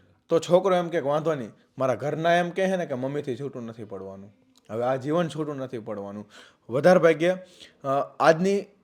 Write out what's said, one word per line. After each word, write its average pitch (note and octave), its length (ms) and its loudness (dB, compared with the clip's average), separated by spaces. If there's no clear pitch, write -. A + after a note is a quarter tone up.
તો E3 100 2
છોકરો F3+ 380 4
એમ F3 120 -2
કે E3 120 -2
"વાંધો D3 340 0
નહીં, A#2 160 -8
મારા C3 160 2
ઘરના D3+ 400 0
એમ F3 160 2
કહે F#3+ 180 0
છે F#3+ 80 0
ને F3 100 -4
કે D3 80 -6
મમ્મીથી C3+ 420 -4
છૂટું C3 280 -10
નથી A2+ 200 -14
પડવાનું, G2 500 -14
હવે A2+ 140 -4
આ C3 120 0
જીવન D3+ 320 -2
છૂટું D3 280 -6
નથી C3 220 -8
પડવાનું." G#2 520 -10
વધારે E3 280 6
ભાગ્યે, E3 320 4
અ, C#3 40 -4
આજની F3 420 4